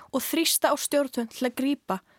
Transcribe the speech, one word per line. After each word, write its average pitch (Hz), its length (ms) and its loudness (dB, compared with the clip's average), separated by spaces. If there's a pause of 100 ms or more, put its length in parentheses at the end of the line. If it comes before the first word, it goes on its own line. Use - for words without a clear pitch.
(100)
og 262 160 -2
þrýsta 311 480 2
á - 40 2
stjórnvöld 262 520 -2
til - 160 -4
að 247 140 -4
grípa 262 400 -2 (180)